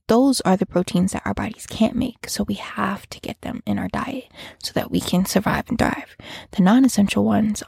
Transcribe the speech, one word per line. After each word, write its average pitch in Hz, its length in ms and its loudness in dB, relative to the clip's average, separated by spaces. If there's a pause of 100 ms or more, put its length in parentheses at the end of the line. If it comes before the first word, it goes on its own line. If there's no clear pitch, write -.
those 254 340 4
are 185 160 4
the - 80 -2
proteins 185 460 0
that - 120 -6
our 196 80 -2
bodies 202 340 -6
can't - 300 0
make. 233 320 -6
So - 160 -4
we 202 120 -6
have 202 520 -6
to - 120 -16
get - 200 -12
them - 240 -10
in 208 140 -2
our - 100 -4
diet - 400 -8 (340)
so - 120 -10
that - 160 -4
we 180 100 0
can 180 240 0
survive - 460 0
and 233 80 -2
thrive. - 360 -2 (360)
The - 120 0
non-essential 208 640 4
ones 214 440 2